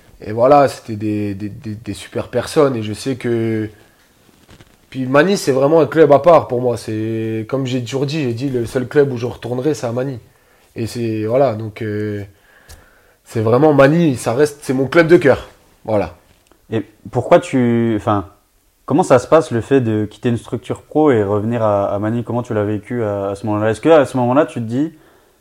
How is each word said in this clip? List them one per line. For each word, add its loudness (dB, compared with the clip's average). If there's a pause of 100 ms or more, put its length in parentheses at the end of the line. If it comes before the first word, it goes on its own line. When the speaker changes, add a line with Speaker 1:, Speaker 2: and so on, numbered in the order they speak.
(200)
Speaker 1:
Et -12
voilà, 4
c'était -10
des, -4
des, -10
des, -12
des -12
super -10
personnes. 0
Et -6
je -6
sais -6
que, -2 (1200)
puis -6
Manille, 2
c'est -2
vraiment 4
un 4
club 4
à 6
part 6
pour -4
moi. 0
C'est, -6
comme -4
j'ai -4
toujours -4
dit, -4
j'ai -2
dit, -4
le -4
seul -4
club 2
où -6
je -8
retournerai, -4
c'est -6
à -4
Manille. -6 (580)
Et -6
c'est, -6
voilà, 0
donc, -10
euh, -6 (1040)
c'est -6
vraiment 4
Manille, 4
ça -4
reste, 0
c'est -4
mon 0
club 2
de 6
cœur. 2 (380)
Voilà. -2 (540)
Speaker 2:
Et -4 (260)
pourquoi 4
tu, 0
enfin, -2 (580)
comment 0
ça 4
se -2
passe 2
le -2
fait 2
de -2
quitter -6
une 0
structure -10
pro 2
et 4
revenir -2
à, 0
à -4
Manille ? -4
Comment -6
tu -8
l'as -2
vécu -6
à, -4
à -6
ce -10
moment-là ? -2
Est-ce -4
que 0
à 6
ce -6
moment-là, 2
tu -10
te -8
dis, -4 (480)